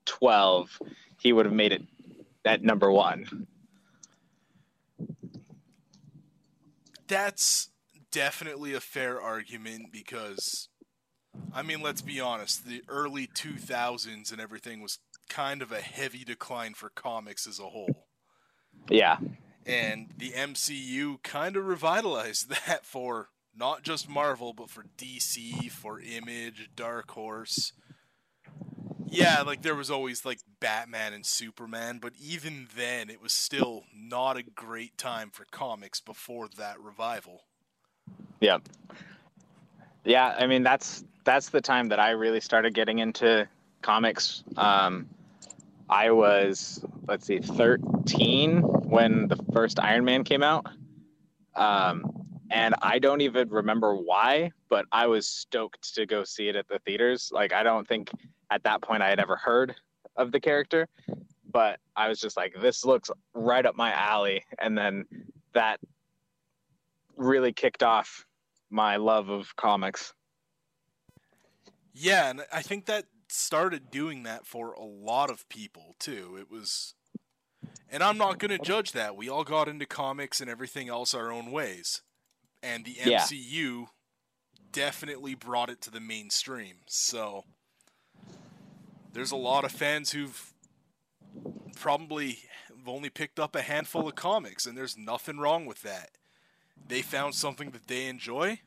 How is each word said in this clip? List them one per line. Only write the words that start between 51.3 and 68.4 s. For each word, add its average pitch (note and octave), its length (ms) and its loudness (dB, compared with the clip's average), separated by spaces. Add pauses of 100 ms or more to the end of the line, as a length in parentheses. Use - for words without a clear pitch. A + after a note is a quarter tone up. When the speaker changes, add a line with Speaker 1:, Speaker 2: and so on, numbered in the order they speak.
Speaker 1:
Um, F#2 560 2 (380)
and A2+ 320 4
I G#2+ 160 4
don't C#3 240 6
even B2 260 2
remember G#2+ 480 4
why, A2+ 560 4 (160)
but G2+ 240 4
I A#2 140 4
was A2 200 4
stoked - 680 -6
to A2 100 0
go G#2 200 0
see G#2 240 -4
it G2+ 80 -2
at G2 120 -4
the G2 120 -4
theaters. A#2+ 520 0
Like, F#2+ 220 2
I G2+ 80 4
don't A2+ 260 2
think A2 220 -2 (400)
at G2+ 120 0
that G#2+ 180 2
point A2 220 0
I F#2+ 80 4
had G2 100 4
ever F#2 160 0
heard B2 400 2 (400)
of B2 160 0
the C#3 80 4
character, D#3 480 2 (640)
but A2 280 4 (160)
I A2 120 2
was A2 100 -2
just - 180 -6
like, F#2 240 -4
"This A#2+ 240 2
looks B2+ 260 4 (240)
right B2 300 2
up A#2+ 120 2
my A#2 160 0
alley." G2+ 520 2 (140)
And A2 180 0
then G2+ 280 0 (480)
that A2 280 2 (1400)
really B2+ 360 4
kicked - 300 0
off A2+ 440 2 (440)